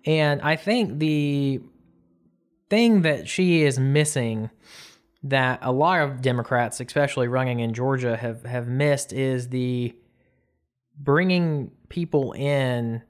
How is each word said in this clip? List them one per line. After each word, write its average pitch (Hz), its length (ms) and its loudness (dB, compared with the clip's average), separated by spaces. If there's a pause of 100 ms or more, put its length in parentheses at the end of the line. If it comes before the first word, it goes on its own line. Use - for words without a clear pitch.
And 151 360 2
I 151 140 2
think 196 440 -2
the 143 640 0 (1080)
thing 220 340 4
that 151 240 0
she 175 360 2
is 131 160 2
missing 131 720 0 (760)
that 131 380 0
a 127 100 -2
lot 160 300 2
of 139 200 -4
Democrats, 123 580 0
especially 131 480 -2
running 127 320 -2
in 113 140 -2
Georgia, 127 440 -2
have, 117 260 -8
have 123 240 -6
missed 135 440 0
is 131 380 -4
the 123 460 -4 (1040)
bringing 160 760 2 (180)
people 156 440 -2
in 127 760 -2